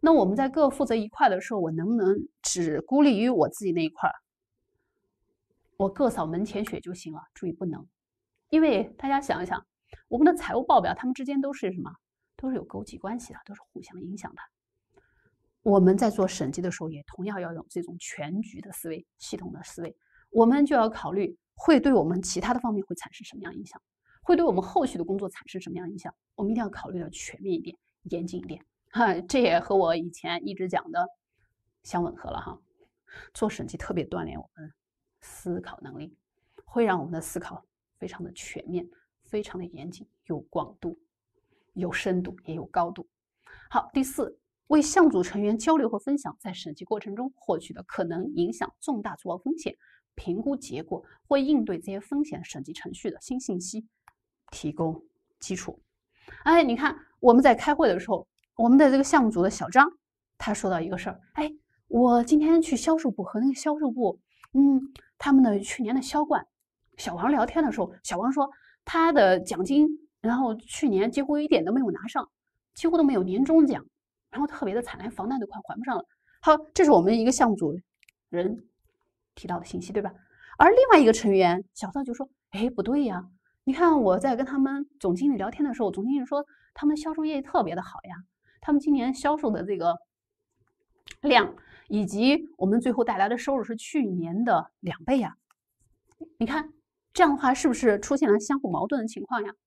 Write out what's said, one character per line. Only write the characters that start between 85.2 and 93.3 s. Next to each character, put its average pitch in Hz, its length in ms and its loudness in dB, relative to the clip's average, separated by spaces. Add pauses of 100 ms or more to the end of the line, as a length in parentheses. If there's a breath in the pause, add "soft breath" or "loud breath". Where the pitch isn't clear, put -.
理 247 40 0
聊 190 140 -4
天 - 140 -2
的 277 80 -2
时 233 100 -4
候， 202 80 0
总 190 140 -6
经 269 160 0
理 254 60 -6
说 285 180 -4 (300 soft breath)
他 - 120 -2
们 302 100 4
销 311 180 -6
售 311 100 -4
业 302 160 -2
绩 - 20 -10
特 269 220 0
别 165 100 -6
的 180 80 -6
好 - 160 -14 (100)
呀， 180 80 -14 (440)
他 - 120 -2
们 285 80 4
今 294 120 2
年 262 220 2
销 294 220 0
售 302 140 -2
的 185 140 -4
这 202 120 -4
个 170 200 0 (1300)
量， 240 320 4 (340 soft breath)
以 208 180 -2
及 247 500 0
我 190 100 -2
们 214 140 2
最 247 120 -2
后 233 120 0
带 214 140 -4
来 196 100 0
的 240 80 -2